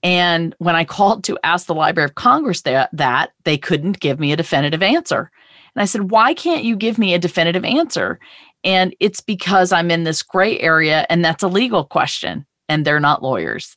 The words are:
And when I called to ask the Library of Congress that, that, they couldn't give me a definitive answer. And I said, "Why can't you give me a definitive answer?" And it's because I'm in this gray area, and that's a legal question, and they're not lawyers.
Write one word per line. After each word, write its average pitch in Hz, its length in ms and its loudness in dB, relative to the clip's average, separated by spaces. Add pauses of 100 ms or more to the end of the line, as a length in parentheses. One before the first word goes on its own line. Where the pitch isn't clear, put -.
And 175 560 0
when 165 180 0
I 165 80 2
called 202 400 0
to 202 180 -4
ask 175 240 -2
the 170 80 -2
Library 156 320 0
of 143 100 -8
Congress 269 460 0
that, 131 300 0
that, 139 400 0 (120)
they 156 120 0
couldn't 156 440 -2
give 143 200 -2
me 143 120 0
a 151 40 0
definitive 156 460 0
answer. 190 480 0 (440)
And - 80 -2
I - 20 2
said, 202 260 -4
"Why 226 240 4
can't 339 300 -2
you 226 120 0
give 220 220 -2
me 196 160 2
a 175 40 4
definitive 170 460 0
answer?" 247 540 -2 (460)
And 185 360 2
it's - 200 0
because 185 520 0
I'm 170 180 2
in 170 140 0
this 160 180 -4
gray 196 360 0
area, 160 500 2
and 170 160 2
that's 160 180 0
a 196 60 0
legal 202 360 0
question, 143 600 -4 (240)
and 151 160 0
they're 147 160 2
not 143 220 2
lawyers. 92 540 -6